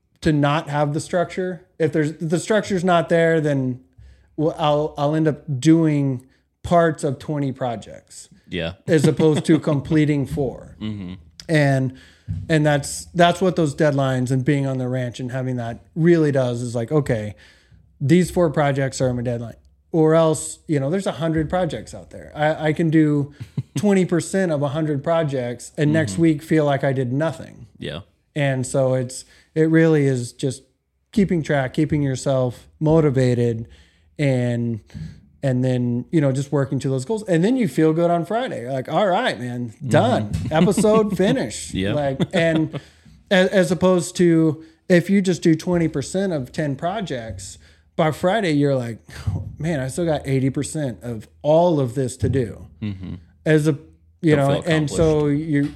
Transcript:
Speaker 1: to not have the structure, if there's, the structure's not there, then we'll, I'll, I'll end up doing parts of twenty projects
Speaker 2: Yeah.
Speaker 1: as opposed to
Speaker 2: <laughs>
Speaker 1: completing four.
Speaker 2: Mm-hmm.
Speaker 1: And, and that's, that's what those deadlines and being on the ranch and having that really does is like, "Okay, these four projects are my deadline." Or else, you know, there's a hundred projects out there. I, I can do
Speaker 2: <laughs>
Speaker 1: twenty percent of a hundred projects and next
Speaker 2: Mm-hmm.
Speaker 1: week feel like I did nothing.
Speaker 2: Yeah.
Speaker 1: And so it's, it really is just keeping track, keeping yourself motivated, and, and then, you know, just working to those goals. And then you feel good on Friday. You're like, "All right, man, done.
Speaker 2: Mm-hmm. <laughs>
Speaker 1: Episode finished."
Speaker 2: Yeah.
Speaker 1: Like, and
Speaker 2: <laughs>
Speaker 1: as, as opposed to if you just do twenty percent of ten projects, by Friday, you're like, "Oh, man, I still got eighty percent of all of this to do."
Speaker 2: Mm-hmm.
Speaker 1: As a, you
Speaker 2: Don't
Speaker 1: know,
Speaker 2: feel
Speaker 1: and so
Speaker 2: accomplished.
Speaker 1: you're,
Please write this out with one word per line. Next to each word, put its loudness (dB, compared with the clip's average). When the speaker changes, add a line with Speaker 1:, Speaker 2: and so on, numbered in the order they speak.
Speaker 1:
to 2
not 2
have -2
the -2
structure, -4
if 0
there's, 0
the -2
structure's 0
not 2
there, 4
then -2
we'll, 0
I'll, 0
I'll 0
end 2
up -4
doing 2
parts 2
of -4
twenty -4
projects -10
Speaker 2:
Yeah. -6
Speaker 1:
as 4
opposed 2
to 4
Speaker 2:
<laughs> -4
Speaker 1:
completing 0
four. -8
Speaker 2:
Mm-hmm. -10
Speaker 1:
And, 2
and 2
that's, -2
that's 2
what 0
those 0
deadlines 0
and 0
being 0
on -4
the -4
ranch -6
and -8
having -6
that -8
really 4
does 0
is -8
like, -4
"Okay, 0
these 4
four 0
projects -2
are 0
my -4
deadline." -6
Or 4
else, 0
you 0
know, -2
there's -2
a -4
hundred -2
projects -4
out -18
there. -18
I, 0
I 2
can 0
do 2
Speaker 2:
<laughs> -8
Speaker 1:
twenty 2
percent -2
of -2
a -2
hundred -4
projects -2
and 2
next 0
Speaker 2:
Mm-hmm. 0
Speaker 1:
week 2
feel 2
like 0
I 0
did -2
nothing. -6
Speaker 2:
Yeah. -10
Speaker 1:
And -2
so 0
it's, -6
it 2
really 4
is -2
just -6
keeping 2
track, -2
keeping 0
yourself -2
motivated, 2
and, -2
and 0
then, -2
you 2
know, 2
just -6
working 0
to -4
those -2
goals. -6
And 2
then 2
you 0
feel 2
good 2
on 0
Friday. -6
You're -8
like, -6
"All 2
right, 0
man, -8
done. 2
Speaker 2:
Mm-hmm. -4
<laughs> -
Speaker 1:
Episode 4
finished." -2
Speaker 2:
Yeah. -2
Speaker 1:
Like, -2
and 0
Speaker 2:
<laughs> -16
Speaker 1:
as, 4
as 2
opposed 0
to 2
if 4
you 4
just 0
do 4
twenty 0
percent -4
of -6
ten -4
projects, -8
by 2
Friday, 0
you're 2
like, -6
"Oh, -6
man, -4
I -4
still -4
got -2
eighty 0
percent -4
of -10
all 4
of -2
this -4
to 0
do." -4
Speaker 2:
Mm-hmm. -8
Speaker 1:
As 4
a, 2
you 4
Speaker 2:
Don't 2
Speaker 1:
know, 0
Speaker 2:
feel -2
Speaker 1:
and 0
so 2
Speaker 2:
accomplished. -2
Speaker 1:
you're, 2